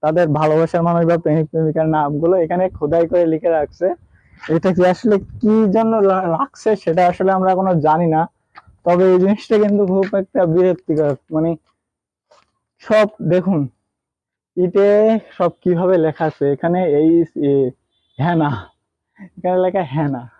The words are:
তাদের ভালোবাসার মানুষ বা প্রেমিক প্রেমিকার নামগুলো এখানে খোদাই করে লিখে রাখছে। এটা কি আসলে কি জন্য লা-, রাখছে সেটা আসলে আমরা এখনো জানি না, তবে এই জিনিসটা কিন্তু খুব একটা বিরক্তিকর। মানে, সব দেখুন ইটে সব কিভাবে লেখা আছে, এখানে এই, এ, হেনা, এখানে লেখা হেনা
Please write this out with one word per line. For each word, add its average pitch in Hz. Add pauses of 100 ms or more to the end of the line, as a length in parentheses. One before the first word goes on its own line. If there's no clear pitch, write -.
তাদের 160 (120)
ভালোবাসার 156
মানুষ 170
বা 170
প্রেমিক 156
প্রেমিকার 160 (100)
নামগুলো 151 (100)
এখানে 180 (140)
খোদাই 165
করে 175
লিখে 160
রাখছে। 151 (680)
এটা 170
কি 180 (100)
আসলে 208 (240)
কি 214 (200)
জন্য 220 (180)
লা-, 190 (100)
রাখছে - (120)
সেটা 170
আসলে 190
আমরা 185
এখনো 185 (140)
জানি 160
না, 156 (640)
তবে 175
এই 180
জিনিসটা 208
কিন্তু 208 (100)
খুব 190 (160)
একটা - (140)
বিরক্তিকর। 170 (220)
মানে, 160 (1300)
সব 214 (260)
দেখুন 180 (960)
ইটে 180 (480)
সব 175 (120)
কিভাবে 180 (100)
লেখা 156
আছে, - (100)
এখানে 170 (200)
এই, 160 (380)
এ, - (680)
হেনা, 156 (840)
এখানে 180
লেখা 185 (120)
হেনা 139 (180)